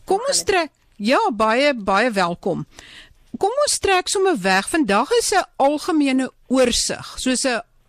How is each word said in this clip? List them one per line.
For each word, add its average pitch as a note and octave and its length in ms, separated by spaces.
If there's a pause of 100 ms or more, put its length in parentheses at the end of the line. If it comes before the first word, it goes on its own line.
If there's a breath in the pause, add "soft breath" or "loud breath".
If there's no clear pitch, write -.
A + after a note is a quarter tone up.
Kom G4 220
ons - 160
trek, F4 280 (260)
ja, C#4 340
baie, A3+ 420
baie G#3 380
welkom. F3 540 (720 loud breath)
Kom G4 140 (100)
ons - 180
trek F#4 280
sommer F#4+ 340
weg. F#3+ 280
Vandag B3 420
is A#4 200
'n F#4+ 140 (120)
algemene C#4 720 (160)
oorsig, B3 580 (140)
soos B3+ 260
'n A#3+ 160 (280)